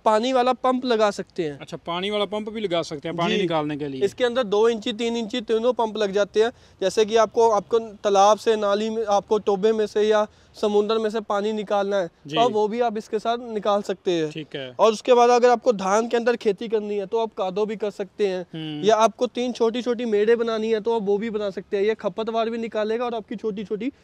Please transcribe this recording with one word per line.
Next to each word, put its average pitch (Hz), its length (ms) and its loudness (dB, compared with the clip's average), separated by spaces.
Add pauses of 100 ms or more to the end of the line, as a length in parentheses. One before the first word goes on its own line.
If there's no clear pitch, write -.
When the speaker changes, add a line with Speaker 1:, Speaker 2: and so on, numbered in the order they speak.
Speaker 1:
पानी 220 280 2
वाला 254 200 2
पंप 254 320 -2
लगा 220 260 2
सकते 190 320 -8
हैं। 143 160 -6
Speaker 2:
अच्छा, 151 180 -14
पानी 180 340 -4
वाला 208 140 0
पंप 208 240 -6
भी 220 120 -8
लगा 170 200 0
सकते 156 260 -8
हैं 165 100 -6
पानी 170 180 2
Speaker 1:
जी। 208 60 0
Speaker 2:
निकालने 156 360 -2
के 147 100 -6
लिए। 135 180 -4
Speaker 1:
इसके 202 180 -2
अंदर 240 200 0
दो 208 260 4
इंची, 233 240 -4
तीन 233 240 -2
इंची 233 240 -4
तीनों 226 320 0
पंप 220 240 -2
लग 208 140 0
जाते 202 320 2
हैं। 233 80 0 (300)
जैसे 190 240 2
कि 208 100 -2
आपको, 226 340 4
आपको 214 300 0
तालाब 208 580 4
से, 226 180 2
नाली 208 340 0
में, 220 160 -4
आपको 202 320 2
टोबे 208 340 2
में 214 160 0
से 208 160 0
या 214 240 4 (340)
समुंदर 208 360 2
में 220 120 0
से 220 100 -4
पानी 208 340 -2
निकालना 202 440 -2
है, 170 120 -2 (180)
Speaker 2:
जी। 147 80 -6
Speaker 1:
तो 226 60 4
आप 240 100 4
वो 214 160 0
भी 220 120 -4
आप 233 180 0
इसके 214 220 -6
साथ 233 220 -2
निकाल 214 400 -2
सकते 190 300 -4
हैं। 160 200 -2
Speaker 2:
ठीक 156 240 -12
है। 131 240 -10
Speaker 1:
और 214 120 6
उसके 220 220 2
बाद 240 160 6
अगर 247 200 6
आपको 240 240 2
धान 202 340 0
के 233 100 -2
अंदर 240 180 0
खेती 226 320 -4
करनी 208 280 -2
है, 202 100 -4
तो 208 120 -4
आप 226 200 -2
कादो 190 280 -2
भी 214 100 -6
कर 208 140 -4
सकते 202 380 -4
हैं। 185 140 -2
Speaker 2:
हम्म। 156 460 -6
Speaker 1:
या 214 80 6
आपको 226 320 2
तीन 247 240 -4
छोटी 226 300 0
छोटी 240 240 -2
मेड़े 214 300 2
बनानी 226 360 -2
है, 220 80 0
तो 226 160 -2
आप 226 60 -2
वो 202 160 0
भी 220 120 -4
बना 208 200 -4
सकते 196 280 -8
हैं। 196 60 2
ये 220 120 0
खपतवार 226 540 -4
भी 233 80 -6
निकालेगा 220 480 -4
और 240 100 -6
आपकी 226 200 -8
छोटी 214 280 -8
छोटी 214 280 -6 (120)